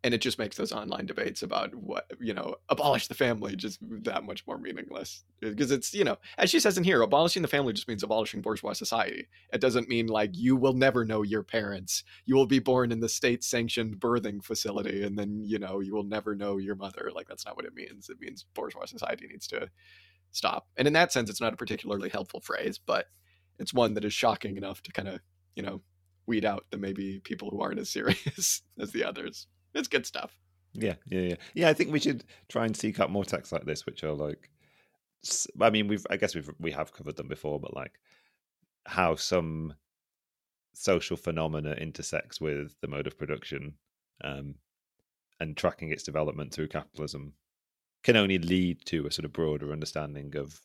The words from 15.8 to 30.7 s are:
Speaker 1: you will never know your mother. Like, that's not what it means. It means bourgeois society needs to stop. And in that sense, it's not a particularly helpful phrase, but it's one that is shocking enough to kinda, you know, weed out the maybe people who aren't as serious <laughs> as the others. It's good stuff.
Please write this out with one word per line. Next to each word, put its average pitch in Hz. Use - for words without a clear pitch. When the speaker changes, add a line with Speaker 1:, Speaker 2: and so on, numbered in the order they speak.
Speaker 1:
you 98
will 104
never 104
know 98
your 98
mother. 98
Like, -
that's -
not -
what -
it -
means. -
It -
means -
bourgeois -
society -
needs -
to -
stop. -
And 135
in 147
that 170
sense, 113
it's 101
not 113
a -
particularly 101
helpful -
phrase, -
but -
it's -
one 113
that 104
is 104
shocking 104
enough 98
to -
kinda, 196
you -
know, 196
weed 110
out 101
the 104
maybe 98
people -
who 202
aren't 202
as 208
serious -
<laughs> -
as 208
the -
others. -
It's 285
good -
stuff. -